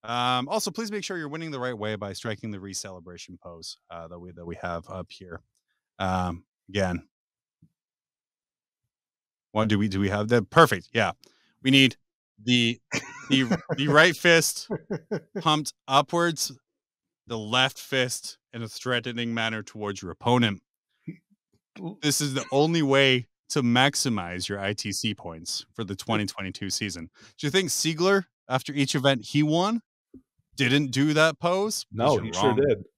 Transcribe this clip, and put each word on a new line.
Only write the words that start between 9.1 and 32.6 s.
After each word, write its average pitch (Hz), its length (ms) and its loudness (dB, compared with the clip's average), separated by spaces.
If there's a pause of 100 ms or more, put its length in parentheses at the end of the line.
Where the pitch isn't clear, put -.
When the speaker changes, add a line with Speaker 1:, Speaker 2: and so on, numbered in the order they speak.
Speaker 1:
what 107 160 2
do 104 100 4
we, 104 100 2
do 98 120 -2
we 101 80 2
have 104 200 0
that? 117 220 4
Perfect. 127 420 6
Yeah. 104 200 2 (500)
We 131 80 2
need 135 260 6 (460)
the, 117 380 2 (480)
the, 135 160 4 (220)
Speaker 2:
<laughs> 156 100 -6
Speaker 1:
the 147 120 -2
right 156 280 6
fist - 520 2 (720)
pumped 151 340 0 (140)
upwards, 156 640 2 (720)
the 113 120 -6
left 123 400 2
fist - 600 -4 (140)
in 117 100 -10
a 110 60 -10
threatening 117 680 -4
manner 113 280 -2
towards 101 400 -8
your 90 80 -10
opponent. 117 520 2 (1400)
This 147 180 0
is 143 140 -4
the 127 180 -4
only 156 300 2
way 135 440 4 (240)
to 143 120 0
maximize 120 840 0
your 101 120 -6
I 98 140 -2
T 104 180 -6
C 104 220 -4
points 82 580 -12
for 117 100 -10
the 98 140 -8
twenty 107 300 -2
twenty-two 95 440 -8
season. 90 400 -6 (280)
Do 151 80 -6
you 143 40 -2
think 180 200 0
Ziegler, 180 560 0 (220)
after 131 240 -2
each 139 220 0
event 135 320 2
he 147 160 2
won, 180 400 2 (720)
didn't 135 360 2
do 143 220 2
that 156 260 4
pose? 190 440 -2
'Cause - 80 -20
Speaker 2:
No, 123 220 2
Speaker 1:
you're 107 100 0
Speaker 2:
he 110 80 -6
sure 117 180 2
Speaker 1:
wrong. 113 60 2 (120)